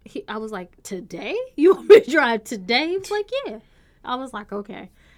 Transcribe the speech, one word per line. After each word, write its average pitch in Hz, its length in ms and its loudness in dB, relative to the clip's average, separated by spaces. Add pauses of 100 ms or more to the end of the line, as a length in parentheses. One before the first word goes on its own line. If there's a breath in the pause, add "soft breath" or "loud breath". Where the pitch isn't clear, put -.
he, - 220 -14
I 208 120 -10
was 220 120 -12
like, 185 320 -14
"Today? 208 540 -10 (100)
<laughs> - 100 -20
You 330 180 6
want - 140 -2
me 427 120 12
to - 100 -2
drive 240 340 0
today?" 233 440 -4
He 370 100 -4
was 381 120 -12
like, 415 200 -6 (160)
"Yeah." 214 120 -12 (460 soft breath)
I 247 120 -6
was 262 160 -12
like, 208 200 -14
"Okay." 196 380 -12 (280 loud breath)